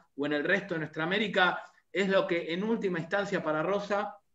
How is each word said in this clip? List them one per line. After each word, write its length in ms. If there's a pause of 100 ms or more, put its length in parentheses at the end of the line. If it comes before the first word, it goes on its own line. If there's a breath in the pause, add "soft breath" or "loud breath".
(160)
o 100
en 60
el 120
resto 300
de 60
nuestra 240
América, 580 (300 loud breath)
es 160
lo 180
que 260
en 100
última 360
instancia 440
para 200
Rosa 540 (180)